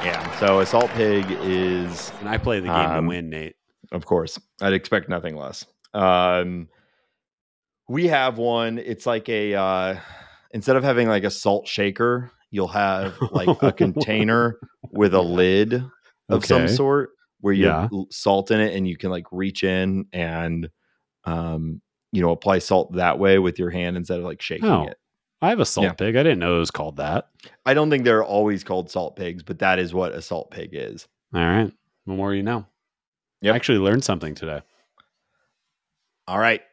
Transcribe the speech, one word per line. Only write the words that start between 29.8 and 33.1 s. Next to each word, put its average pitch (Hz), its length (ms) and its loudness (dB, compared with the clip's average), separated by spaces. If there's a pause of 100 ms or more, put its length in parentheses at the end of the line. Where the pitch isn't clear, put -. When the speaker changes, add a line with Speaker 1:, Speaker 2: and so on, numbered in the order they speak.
Speaker 1:
what 90 200 -2
a 82 80 -10
salt - 300 -8
pig 85 220 -12
is. 64 340 -10 (260)
Speaker 2:
All 87 80 0
right. 95 300 4 (340)
The 95 80 -8
more 98 200 -2
you 98 100 -2
know. 110 240 -4 (760)